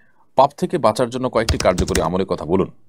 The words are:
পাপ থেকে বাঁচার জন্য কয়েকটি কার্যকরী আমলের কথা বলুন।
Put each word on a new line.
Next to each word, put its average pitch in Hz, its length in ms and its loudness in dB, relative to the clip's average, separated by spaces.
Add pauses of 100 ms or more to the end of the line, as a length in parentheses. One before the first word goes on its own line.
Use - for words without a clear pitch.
(360)
পাপ 139 200 4
থেকে 180 220 -4
বাঁচার 117 320 0
জন্য 127 200 -4
কয়েকটি - 280 0
কার্যকরী 92 420 0
আমলের 87 260 -2
কথা 85 180 -6
বলুন। 85 260 0 (180)